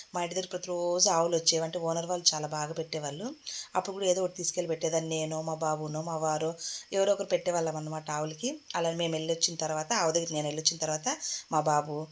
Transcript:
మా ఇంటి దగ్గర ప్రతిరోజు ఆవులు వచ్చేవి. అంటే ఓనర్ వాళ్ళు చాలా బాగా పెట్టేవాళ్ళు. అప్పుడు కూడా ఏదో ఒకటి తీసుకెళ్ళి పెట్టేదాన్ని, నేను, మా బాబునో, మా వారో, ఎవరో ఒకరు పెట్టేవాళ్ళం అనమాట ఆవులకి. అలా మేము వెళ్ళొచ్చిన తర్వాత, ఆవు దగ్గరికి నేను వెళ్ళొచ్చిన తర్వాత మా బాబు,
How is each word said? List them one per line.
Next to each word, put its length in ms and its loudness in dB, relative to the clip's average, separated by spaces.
మా 80 -2
ఇంటి 120 -4
దగ్గర 180 -2
ప్రతిరోజు 580 2
ఆవులు 260 4
వచ్చేవి. 280 2
అంటే 140 -2
ఓనర్ 280 0
వాళ్ళు 280 2
చాలా 140 -2
బాగా 240 -2
పెట్టేవాళ్ళు. 640 -6
అప్పుడు 160 0
కూడా 140 -2
ఏదో 180 4
ఒకటి 120 -2
తీసుకెళ్ళి 320 -2
పెట్టేదాన్ని, 400 2
నేను, 340 -2
మా 120 -2
బాబునో, 480 0
మా 140 -4
వారో, 380 0
ఎవరో 200 6
ఒకరు 140 -2
పెట్టేవాళ్ళం 500 2
అనమాట 340 -6
ఆవులకి. 500 -4
అలా 160 2
మేము 220 0
వెళ్ళొచ్చిన 440 0
తర్వాత, 360 -2
ఆవు 180 4
దగ్గరికి 240 0
నేను 120 0
వెళ్ళొచ్చిన 320 -2
తర్వాత 400 -2
మా 80 4
బాబు, 520 2